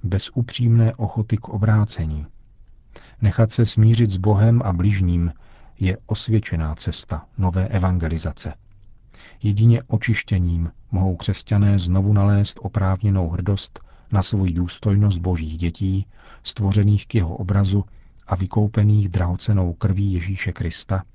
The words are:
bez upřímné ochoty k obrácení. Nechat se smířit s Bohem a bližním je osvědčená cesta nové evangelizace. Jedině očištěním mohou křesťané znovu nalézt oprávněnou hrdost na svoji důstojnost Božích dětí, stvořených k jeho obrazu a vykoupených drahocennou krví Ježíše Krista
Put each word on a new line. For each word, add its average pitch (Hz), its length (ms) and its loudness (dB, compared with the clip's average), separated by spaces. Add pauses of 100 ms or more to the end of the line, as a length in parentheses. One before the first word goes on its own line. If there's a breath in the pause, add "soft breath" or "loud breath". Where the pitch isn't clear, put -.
bez 98 300 -4
upřímné 117 600 2
ochoty 107 420 -4
k - 120 -8
obrácení. 101 760 0 (960 loud breath)
Nechat 110 300 2
se 117 140 2
smířit 110 440 4
s 95 80 -2
Bohem 107 480 4
a 95 80 0
bližním 87 600 0 (460 soft breath)
je 92 260 0
osvědčená 87 720 -2
cesta - 500 -8 (120)
nové 92 300 -2
evangelizace. 82 840 -4 (920 loud breath)
Jedině 110 400 4
očištěním 87 880 -2 (200)
mohou 92 240 0
křesťané 101 640 0
znovu 95 340 2
nalézt 101 480 2
oprávněnou 95 680 0
hrdost 90 500 -4 (320 soft breath)
na 101 100 2
svoji 95 320 0
důstojnost 98 640 0
Božích 82 400 -4
dětí, 95 480 -2 (380 loud breath)
stvořených 101 640 0
k - 80 -6
jeho 85 200 -2
obrazu 98 480 0 (440 soft breath)
a 87 80 -2
vykoupených 104 720 2
drahocennou 92 640 -2
krví 98 400 -2
Ježíše 90 380 -4
Krista 92 520 -6 (120)